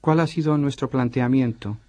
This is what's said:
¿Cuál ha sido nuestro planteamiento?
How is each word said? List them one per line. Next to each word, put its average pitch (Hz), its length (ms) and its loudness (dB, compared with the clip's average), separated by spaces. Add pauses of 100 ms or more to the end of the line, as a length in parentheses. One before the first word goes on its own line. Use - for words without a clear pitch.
¿Cuál 160 200 2
ha 156 80 2
sido 151 300 0
nuestro 139 320 -2
planteamiento? 123 880 0 (100)